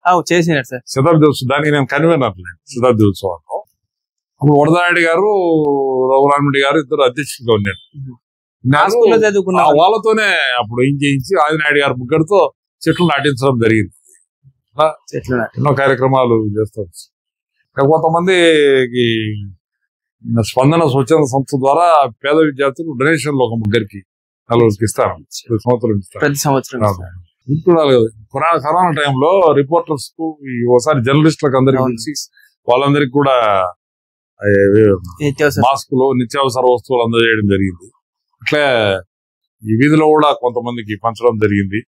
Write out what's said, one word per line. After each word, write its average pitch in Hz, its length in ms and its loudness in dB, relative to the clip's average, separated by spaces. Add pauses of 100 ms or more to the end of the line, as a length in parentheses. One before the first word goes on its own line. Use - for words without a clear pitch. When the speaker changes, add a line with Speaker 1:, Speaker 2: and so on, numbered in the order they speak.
Speaker 1:
ఆ, 180 140 2 (120)
చేసినారు 165 300 0
సార్. 123 240 -12
Speaker 2:
శతాబ్ది 151 400 2
ఉత్సవం, 127 240 0
దానికి 147 200 0
నేను 143 140 0
convener 139 520 0
లేండి 90 420 -16
శతాబ్ది 117 240 2
ఉత్సవాల్లో. 98 540 -4 (840)
అప్పుడు 143 180 4
వరదారెడ్డి 175 420 2
గారు, 170 280 0 (840)
రఘురామిరెడ్డి 143 460 2
గారు 143 200 0
ఇద్దరు 143 220 -4
అధ్యక్షులుగా 127 540 -2
ఉన్నారు. 101 420 -6
Speaker 1:
ఉమ్. 131 200 -16 (480)
Speaker 2:
ఉన్నారు. 139 200 2
Speaker 1:
ఆ - 20 0
స్కూల్లో 226 300 2
చదువుకున్న 196 420 0
Speaker 2:
ఆ, 175 40 2
Speaker 1:
వాళ్ళు. 151 180 4
Speaker 2:
వాళ్ళతోనే 214 460 0 (360)
అప్పుడు 117 180 -4
ఏం 139 120 0 (100)
చేయించి 143 360 -2
ఆదినాయుడు 151 400 0
గారు 139 140 0
ముగ్గురితో 156 580 0 (360)
చెట్లు 170 180 0
నాటించడం 135 540 0
జరిగింది. 110 340 0 (540)
అలా 151 480 -4 (200)
Speaker 1:
చెట్లు 127 200 -4
నాటి- 117 220 -4
Speaker 2:
ఎన్నో 135 160 0
కార్యక్రమాలు 123 880 0
చేస్తాం. 107 240 -8
ఇంకా - 1000 -8
కొంతమందికి 147 1500 0 (1040)
స్పందన 143 380 0
స్వచ్ఛంద 147 460 2
సంస్థ 131 300 -4
ద్వారా 143 560 2 (120)
పేద 143 120 0
విద్యార్థులు 147 560 -2
డొనేషన్లు 139 520 -2
ఒక 117 160 -4
ముగ్గురికి 104 440 -4 (480)
నలుగురికి 113 340 2
ఇస్తారు, 107 240 -2
ప్రతి 92 480 -8
సంవత్సరం 113 400 -2
ఇస్తారు. 101 220 -10
Speaker 1:
ప్రతి 143 200 -2
సంవత్సరం 131 440 -2
Speaker 2:
అవును. 104 80 0
Speaker 1:
ఇస్తారు. 87 380 -14 (240)
Speaker 2:
ఇప్పుడు 165 280 2
అలాగే 135 160 2
కరోనా, 139 600 -2
కరోనా 160 340 0
టైంలో 147 640 2
రిపోర్టర్స్ 143 640 -2
కు 160 260 -10
ఈ 123 260 -6
ఓసారి 123 340 2
జర్నలిస్టులకు 143 540 0
అందరికి 131 240 2
Speaker 1:
అవును. 127 100 -2
Speaker 2:
పిలిచి 120 380 -12 (380)
వాళ్ళందరికీ 143 440 0
కూడా, 120 540 2 (800)
ఏ, 104 60 2
ఏ, 101 420 4 (320)
Speaker 1:
నిత్యావసర 143 360 0
Speaker 2:
మాస్కులు, 135 520 0
నిత్యావసర 127 580 -2
వస్తువులు 120 320 -2
అందజేయడం 113 440 0
జరిగింది. 95 440 -4 (500)
అట్లే 151 200 -2 (1120)
ఈ 110 60 0
వీధిలో 156 280 2
కూడా 151 280 4
కొంతమందికి 117 680 -6
పంచడం 113 340 -2
జరిగింది. 101 500 -2